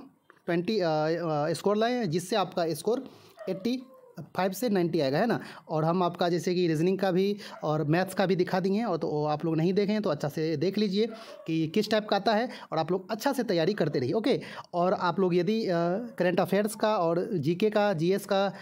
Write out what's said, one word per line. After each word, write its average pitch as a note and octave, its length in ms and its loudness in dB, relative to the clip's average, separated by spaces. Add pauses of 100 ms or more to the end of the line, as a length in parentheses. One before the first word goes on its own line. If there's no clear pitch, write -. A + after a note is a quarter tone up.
(460)
ट्वेंटी, F3 340 0
अ, F3 80 2
अ, D#3 640 0
स्कोर G3+ 240 0
लाएँ, A#3+ 280 0
जिससे F3 300 -2
आपका F3+ 380 0
स्कोर A#3+ 360 -2 (400)
एटी A#3 340 -2 (520)
फ़ाइव F#3 160 0
से A#3+ 180 -2
नाइंटी F3 300 2
आएगा, C#3 180 2
है G#3 80 4
ना। F#3+ 140 0 (300)
और D#3 160 0
हम F3+ 180 2
आपका F3 260 0
जैसे F3 260 0
कि F3+ 120 2
रीजनिंग E3 320 2
का G3 120 2
भी G3 260 2 (260)
और D#3 200 0
मैथ्स E3+ 300 2
का G3 120 2
भी F#3 100 2
दिखा F3+ 240 0
दिए F#3+ 140 0
हैं, A3+ 120 0
और F3+ 120 0
तो E3 100 -2
वो D3+ 180 -2
आप D3+ 200 -2
लोग D#3+ 100 0
नहीं E3 180 2
देखे G3+ 180 2
हैं G#3+ 100 0
तो G#3 80 -2
अच्छा D3+ 200 -2
से D#3+ 280 -2
देख G3 200 0
लीजिए G#3 300 0 (400)
कि D#3+ 200 0
किस G#3 220 0
टाइप G#3+ 160 2
का G#3+ 100 0
आता G3+ 180 2
है, A3+ 160 0 (220)
और - 60 -2
आप D#3+ 140 -2
लोग F#3 200 -4
अच्छा A#3+ 220 0
से A#3+ 100 -2
तैयारी F3 300 2
करते D#3 260 0
रहिए। B2+ 140 0
ओके, G#3+ 280 0 (320)
और F3 200 2
आप F3+ 260 0
लोग F3+ 160 2
यदि, G#3 300 2
अ, G3+ 40 0 (480)
करंट F3+ 220 2
अफेयर्स G3 360 0
का G#3+ 220 2
और E3+ 360 0
जीके F3 360 0
का, G#3 240 2
जीएस F#3 320 0
का, G3 220 2
अ, F#3+ 140 -4